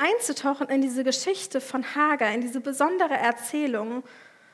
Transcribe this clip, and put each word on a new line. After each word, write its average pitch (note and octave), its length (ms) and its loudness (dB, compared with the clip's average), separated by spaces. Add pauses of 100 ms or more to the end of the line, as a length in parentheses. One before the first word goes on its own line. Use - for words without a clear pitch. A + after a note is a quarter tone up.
einzutauchen D4 640 0
in C4+ 140 2
diese B3+ 240 0
Geschichte C4+ 560 -2
von - 340 -6
Hagar, C#4+ 380 2
in A#3+ 80 -2
diese B3 180 -4
besondere D4+ 540 2
Erzählung A#3+ 920 -2 (500)